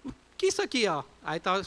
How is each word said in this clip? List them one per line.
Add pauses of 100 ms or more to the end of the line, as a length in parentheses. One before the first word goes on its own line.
o (240)
que
é
isso
aqui,
ó?" (200)
Aí
tava